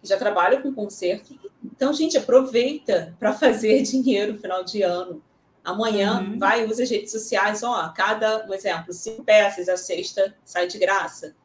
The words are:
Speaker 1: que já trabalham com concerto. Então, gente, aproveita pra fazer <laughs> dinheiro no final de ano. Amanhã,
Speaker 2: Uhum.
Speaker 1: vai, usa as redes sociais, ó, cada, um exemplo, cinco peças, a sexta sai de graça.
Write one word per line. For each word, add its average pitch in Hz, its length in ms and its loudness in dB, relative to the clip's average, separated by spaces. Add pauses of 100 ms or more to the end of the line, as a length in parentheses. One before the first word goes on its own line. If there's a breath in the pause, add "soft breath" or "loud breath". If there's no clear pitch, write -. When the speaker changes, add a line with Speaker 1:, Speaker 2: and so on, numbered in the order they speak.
Speaker 1:
que 202 60 -16
já 196 100 2
trabalham 202 440 2
com 269 120 -6
concerto. 202 640 -6 (260)
Então, 269 280 -2
gente, 311 260 0
aproveita 247 1000 2
pra 214 140 2
fazer 226 500 4
<laughs> - 20 0
dinheiro 220 500 0
no - 40 -12
final 185 260 -6
de 208 180 -4
ano. 180 400 -2 (420)
Amanhã, 196 560 0
Speaker 2:
Uhum. 202 180 -6
Speaker 1:
vai, 220 280 2
usa 220 160 -2
as 254 80 -2
redes - 220 -4
sociais, 208 500 -2
ó, 240 280 -2
cada, 214 560 -2
um 196 60 -8
exemplo, 180 400 -4
cinco 220 320 -12
peças, 202 440 4
a 180 80 2
sexta 185 580 -2 (100)
sai 180 220 -2
de 180 120 -10
graça. 185 560 -2 (100)